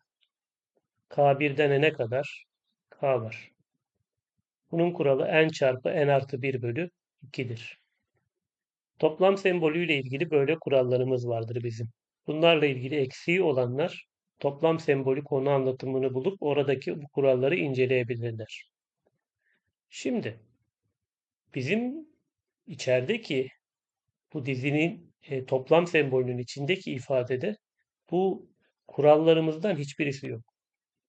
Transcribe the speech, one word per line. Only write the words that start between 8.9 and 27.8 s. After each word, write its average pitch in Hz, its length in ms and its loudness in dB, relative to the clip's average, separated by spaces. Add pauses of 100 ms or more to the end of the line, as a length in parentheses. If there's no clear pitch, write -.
Toplam 185 380 4
sembolüyle 165 600 0
ilgili 135 340 -4
böyle 147 280 4
kurallarımız 127 680 2
vardır 117 360 -6
bizim. 113 240 -8 (400)
Bunlarla 156 380 4
ilgili 135 300 -2
eksiği 151 460 -2
olanlar 135 640 -2 (340)
toplam 160 400 0
sembolü 139 440 0
konu 139 260 -2
anlatımını 131 640 0
bulup 131 300 -4
oradaki 143 580 0
bu 143 60 -14
kuralları 135 480 2
inceleyebilirler. 123 1120 -2 (1200)
Şimdi 202 500 -6 (1160)
bizim 240 520 -4 (600)
içerideki 131 800 -2 (840)
bu 143 120 -8
dizinin, 143 680 -2 (100)
e, 131 220 -8
toplam 160 420 2
sembolünün 127 500 0
içindeki 143 540 -6
ifadede 131 640 -4 (560)